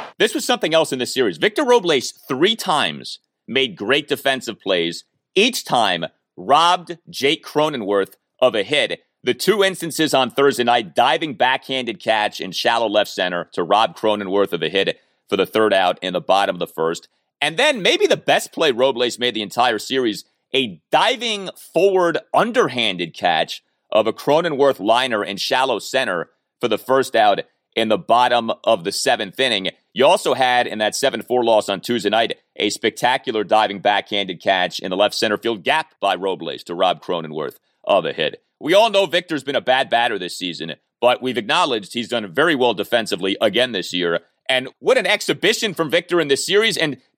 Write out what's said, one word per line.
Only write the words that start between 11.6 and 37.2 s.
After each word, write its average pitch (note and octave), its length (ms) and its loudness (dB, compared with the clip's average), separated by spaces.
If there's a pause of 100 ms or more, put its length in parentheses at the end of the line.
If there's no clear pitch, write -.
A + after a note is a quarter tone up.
catch G#2+ 400 0
in F2 120 -10
shallow A#2 360 0
left G2+ 220 2
center F2+ 440 -4
to F2+ 100 -2
rob G2+ 320 2
Cronenworth G2+ 560 0
of E2+ 100 -2
a D#2+ 60 0
hit F2+ 320 0 (280)
for G2+ 80 -2
the F#2+ 100 2
third A2 280 2
out F#2 280 2
in F2+ 100 -6
the F2+ 80 -2
bottom G2 340 2
of F2 60 -8
the E2+ 80 -6
first. E2 400 -6 (320)
And D#3 180 -2
then C4+ 240 0
maybe C4+ 240 2
the D4 100 2
best - 340 0
play D#3+ 200 0
Robles B2 480 0
made A#2+ 160 -2
the A2 80 -6
entire A#2 360 0
series, A#2+ 460 -4 (300)
a A2+ 260 -2 (100)
diving G#3 600 -2 (240)
forward F3+ 440 2 (140)
underhanded B2+ 840 0
catch E2 480 0 (280)
of G#2+ 160 2
a A2+ 60 -2
Cronenworth C#3+ 680 2
liner A2+ 420 2
in G2 140 -6
shallow B2+ 420 0
center G2+ 520 -4 (300)
for B2 80 0
the G#2+ 100 0
first C3 360 0
out G#2 280 4 (320)
in A2+ 140 0
the G#2 100 2
bottom A#2 520 2 (140)
of G#2 200 2
the G2 80 -4
seventh A2 460 -2
inning. A2 300 0 (240)
You C3 140 4
also F3 280 2
had, B2 320 2
in G#2+ 120 -8
that G#2+ 160 0
seven A#2 260 -2
four B2 240 0
loss A2+ 240 2
on G2 140 -4
Tuesday A2+ 260 -2
night, A2 300 0 (180)
a G#2 140 0
spectacular A#2+ 720 -2
diving G2+ 360 2
backhanded G2 600 -2
catch F#2 380 0
in G2 120 -8
the F#2 60 -4
left G2+ 180 2
center G#2+ 220 -2
field A2+ 260 -4
gap D3+ 380 -2
by G2 140 0
Robles E2 500 -6
to F2 100 -10
rob F2 280 0
Cronenworth D#2 540 -6 (280)